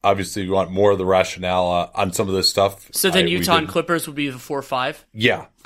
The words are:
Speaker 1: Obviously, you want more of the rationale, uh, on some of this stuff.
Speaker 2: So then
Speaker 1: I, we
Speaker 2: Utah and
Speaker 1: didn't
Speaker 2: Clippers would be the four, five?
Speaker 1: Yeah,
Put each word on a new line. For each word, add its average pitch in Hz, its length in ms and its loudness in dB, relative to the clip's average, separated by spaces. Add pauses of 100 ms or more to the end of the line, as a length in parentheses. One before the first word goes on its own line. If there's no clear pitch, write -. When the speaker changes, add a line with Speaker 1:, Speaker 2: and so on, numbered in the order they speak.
Speaker 1:
Obviously, 98 420 0
you 92 100 -4
want 92 180 0
more 101 200 4
of 98 60 2
the 92 80 -2
rationale, 92 640 2
uh, 87 240 0
on 98 200 -2
some 101 160 -2
of 95 40 -2
this 95 160 0
stuff. - 440 0
Speaker 2:
So - 160 0
then 180 140 2
Speaker 1:
I, - 20 2
we 170 60 -2
Speaker 2:
Utah 175 260 0
and 160 60 0
Speaker 1:
didn't 160 100 -10
Speaker 2:
Clippers 165 340 -2
would 147 80 -12
be 143 140 -4
the 127 100 -12
four, 139 220 -8
five? 131 500 -6
Speaker 1:
Yeah, 110 360 0 (180)